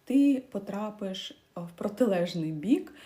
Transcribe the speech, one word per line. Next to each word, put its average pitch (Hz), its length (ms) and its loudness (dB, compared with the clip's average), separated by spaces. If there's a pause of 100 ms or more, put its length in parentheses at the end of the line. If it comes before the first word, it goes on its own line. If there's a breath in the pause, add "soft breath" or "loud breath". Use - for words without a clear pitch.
ти 269 460 4
потрапиш, 202 840 -8 (160)
а, 180 80 -10
в 170 100 -12
протилежний 180 800 0
бік, 190 420 0 (120 loud breath)